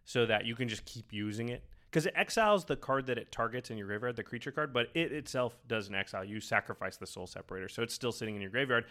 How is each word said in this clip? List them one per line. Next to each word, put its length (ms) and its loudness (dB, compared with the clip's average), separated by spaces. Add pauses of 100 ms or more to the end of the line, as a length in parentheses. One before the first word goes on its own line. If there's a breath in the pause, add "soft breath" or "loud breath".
so 220 4
that 180 4
you 100 -2
can 140 0
just 160 -4
keep 300 -12
using 340 -2
it. 160 -8 (260 soft breath)
'Cause 160 4
it 100 0
exiles 480 6
the 120 0
card 300 0
that 120 0
it 120 -8
targets 400 -2
in 80 -4
your 80 -4
graveyard, 300 0
the 80 -4
creature 260 -6
card, 220 -2
but 220 2
it 180 2
itself 440 -2 (120)
doesn't 260 -2
exile. 300 -2
You 160 -6
sacrifice 560 0
the 100 -12
Soul 220 -10
Separator, 400 -8
so 160 -4
it's 100 -2
still 180 -2
sitting 220 -4
in 80 -6
your 80 -6
graveyard. 400 4